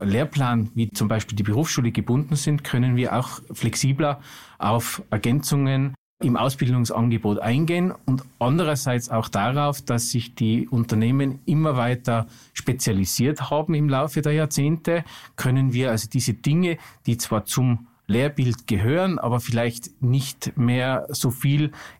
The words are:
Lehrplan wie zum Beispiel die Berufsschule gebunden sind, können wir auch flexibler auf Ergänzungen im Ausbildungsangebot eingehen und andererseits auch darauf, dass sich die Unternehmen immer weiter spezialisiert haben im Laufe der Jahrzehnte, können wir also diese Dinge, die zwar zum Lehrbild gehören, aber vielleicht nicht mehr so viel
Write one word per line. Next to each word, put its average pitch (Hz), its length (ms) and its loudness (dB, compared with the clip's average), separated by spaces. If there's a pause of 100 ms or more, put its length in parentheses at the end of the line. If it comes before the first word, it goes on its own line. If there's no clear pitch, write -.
Lehrplan 117 720 2
wie 113 140 0
zum - 200 -2
Beispiel 110 280 -2
die 104 60 0
Berufsschule 117 500 0
gebunden 143 440 0
sind, 147 280 0
können 123 320 0
wir 123 220 0
auch - 240 -6 (100)
flexibler 135 640 0 (400)
auf - 520 -2
Ergänzungen 135 840 0 (280)
im 120 140 2
Ausbildungsangebot 117 1000 2
eingehen 165 540 0 (120)
und 131 200 0 (140)
andererseits 131 720 0
auch 113 200 -2
darauf, 139 520 0
dass 117 300 -2
sich 120 240 -4
die 117 340 0
Unternehmen 123 800 0
immer 156 300 2
weiter 120 500 0 (260)
spezialisiert 120 1000 -2
haben 156 240 0
im 147 140 2
Laufe 139 320 0
der 147 120 0
Jahrzehnte, 156 720 0 (320)
können 131 360 2
wir 123 180 2
also 110 220 -2
diese 123 220 0
Dinge, 165 420 0 (300)
die 117 100 2
zwar 107 300 -2
zum 123 400 0 (200)
Lehrbild 123 600 0
gehören, 143 520 0
aber 120 220 -2
vielleicht 117 640 -4
nicht - 560 -2
mehr 127 520 2
so 135 200 -2
viel 143 400 0 (300)